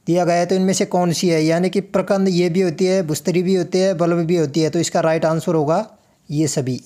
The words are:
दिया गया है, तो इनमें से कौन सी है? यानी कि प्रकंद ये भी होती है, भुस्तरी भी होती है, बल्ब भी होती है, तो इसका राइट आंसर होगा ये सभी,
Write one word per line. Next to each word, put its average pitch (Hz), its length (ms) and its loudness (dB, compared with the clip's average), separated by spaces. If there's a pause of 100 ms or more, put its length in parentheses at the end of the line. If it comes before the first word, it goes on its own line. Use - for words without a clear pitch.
दिया 175 180 2
गया 170 120 2
है, 175 100 2
तो 180 80 0
इनमें 190 200 2
से 202 120 0
कौन 180 260 0
सी 180 160 -2
है? 160 140 2
यानी 165 280 0
कि 196 100 -2 (100)
प्रकंद 196 400 0
ये 175 200 2
भी 175 100 0
होती 185 260 0
है, 190 180 2
भुस्तरी 165 380 -2
भी 185 120 0
होती 180 240 0
है, 190 180 2
बल्ब 170 280 0
भी 170 120 0
होती 160 240 0
है, 156 100 2
तो 170 80 -2
इसका 170 240 -2
राइट 160 240 0
आंसर 165 280 0
होगा 160 320 0 (420)
ये 151 200 0
सभी, 131 380 -4